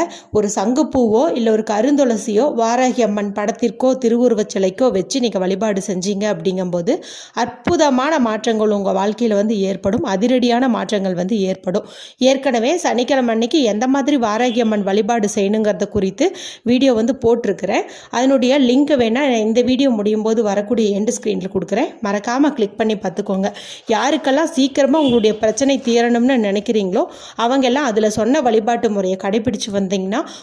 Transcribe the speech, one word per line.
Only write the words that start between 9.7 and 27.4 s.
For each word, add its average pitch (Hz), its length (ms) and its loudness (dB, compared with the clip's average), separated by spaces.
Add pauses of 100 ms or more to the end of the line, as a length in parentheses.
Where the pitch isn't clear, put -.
அதிரடியான 240 640 2
மாற்றங்கள் 196 460 -2
வந்து 185 260 -2
ஏற்படும். 185 460 -2 (320)
ஏற்கனவே 269 580 2
சனிக்கிழமை 247 560 0
அன்னைக்கு 254 300 0
எந்த 214 240 0
மாதிரி 277 300 2
வாராகி 226 440 0
அம்மன் 214 220 0
வழிபாடு 208 520 0
செய்யணுங்கிறத 202 540 0
குறித்து 208 480 -2 (260)
வீடியோ 254 300 2
வந்து 233 300 0
போட்டிருக்கிறேன். 226 600 0 (280)
அதனுடைய 262 500 2
லிங்க் 269 340 4
வேணா 247 400 2
இந்த 220 280 2
வீடியோ 262 280 2
முடியும் 214 320 0
போது 220 200 0
வரக்கூடிய 202 580 0
எண்ட் 220 100 0 (100)
ஸ்க்ரீன்ல 190 320 -4
கொடுக்குறேன், 202 360 -2 (140)
மறக்காம 240 500 0
கிளிக் 208 240 -2
பண்ணி 220 180 0
பார்த்துக்கோங்க. 202 580 -4 (360)
யாருக்கெல்லாம் 277 640 0
சீக்கிரமா 277 460 2
உங்களுடைய 233 400 2
பிரச்சனை 262 460 0
தீரணும்னு 240 520 2
நினைக்கிறீங்களோ, 208 680 0 (340)
அவங்கெல்லாம் 262 520 2